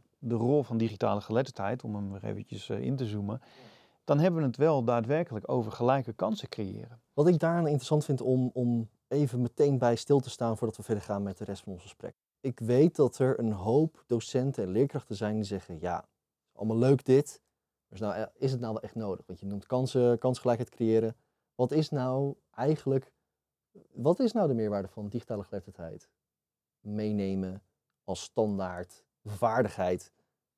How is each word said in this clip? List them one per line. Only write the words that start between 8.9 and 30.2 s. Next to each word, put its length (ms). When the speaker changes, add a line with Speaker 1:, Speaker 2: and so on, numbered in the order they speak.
Speaker 2:
even 340
meteen 360
bij 180
stil 240
te 100
staan 280
voordat 200
we 60
verder 200
gaan 200
met 140
de 60
rest 200
van 100
ons 80
gesprek. 340
Ik 200
weet 360
dat 220
er 220
een 120
hoop 560
docenten 560
en 60
leerkrachten 460
zijn 200
die 80
zeggen, 360
"Ja, 260
allemaal 240
leuk 280
dit, 360
maar 120
is 0
nou, 340
is 180
het 80
nou 140
wel 80
echt 140
nodig? 300
Want 140
je 60
noemt 200
kansen, 520
kansgelijkheid 520
creëren. 460
Wat 160
is 180
nou 460
eigenlijk, 580
wat 260
is 120
nou 160
de 60
meerwaarde 340
van 220
digitale 340
geletterdheid 640
meenemen 800
als 180
standaard 800
vaardigheid 880